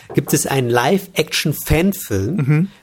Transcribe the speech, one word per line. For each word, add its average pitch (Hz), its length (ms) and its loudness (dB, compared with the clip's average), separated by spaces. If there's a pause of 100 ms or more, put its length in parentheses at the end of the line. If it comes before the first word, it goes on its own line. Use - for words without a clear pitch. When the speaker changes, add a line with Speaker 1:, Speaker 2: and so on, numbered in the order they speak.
(140)
Speaker 1:
gibt - 200 0
es - 140 0
einen 131 220 0
Live-Action-Fanfilm 151 1700 0
Speaker 2:
Mhm. 151 300 2 (160)